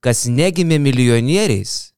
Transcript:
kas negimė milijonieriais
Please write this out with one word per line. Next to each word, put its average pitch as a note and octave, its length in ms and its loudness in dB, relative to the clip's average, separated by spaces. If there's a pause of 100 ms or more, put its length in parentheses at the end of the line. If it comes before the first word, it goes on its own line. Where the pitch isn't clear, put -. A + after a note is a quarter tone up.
kas A#2+ 260 -2
negimė E3 480 0
milijonieriais B2+ 1200 0